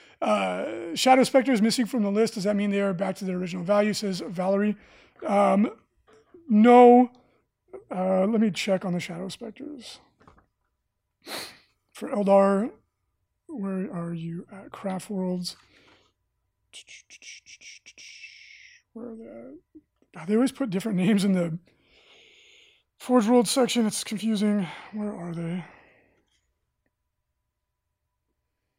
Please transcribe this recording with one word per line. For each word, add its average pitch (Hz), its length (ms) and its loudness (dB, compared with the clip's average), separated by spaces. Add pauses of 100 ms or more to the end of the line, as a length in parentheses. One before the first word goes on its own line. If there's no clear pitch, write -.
(220)
Uh, 208 760 -4
Shadow 262 280 6
Spectre 262 280 2
is 214 100 2
missing 226 240 2
from 214 180 -2
the 202 60 0
list. 214 240 0
Does 190 120 -6
that 208 100 0
mean 202 160 -2
they 202 100 0
are 196 120 0
back 185 240 -4
to 196 80 -10
their 185 120 -4
original 180 260 -8
value, 208 300 2
says 196 320 -6
Valerie? 196 500 -2 (500)
Um, 202 460 2 (800)
no. 240 640 8 (800)
Uh, 190 360 0
let 220 160 2
me 220 100 2
check 185 320 -4
on 185 80 -4
the 175 80 -2
Shadow 180 300 -10
Spectres. 247 720 -16 (1900)
For - 160 -12
Eldar, 196 640 2 (760)
where 196 460 -8
are 170 200 -8
you 165 380 -10
at? 196 200 -20
Craft 190 380 -10
Worlds. 180 460 -6 (3500)
Where 233 180 -14
are 226 40 -16
they 226 100 -18
at? 262 560 -20 (320)
God, 160 140 -14
they 208 80 2
always 247 160 4
put 269 180 -6
different 190 280 -2
names 185 260 4
in 202 80 2
the 170 260 0 (1400)
Forge 247 300 2
World 247 200 4
section. 240 380 0
It's - 180 -4
confusing. 208 640 -2 (240)
Where 208 240 -8
are 175 180 -10
they? 170 300 -8 (3250)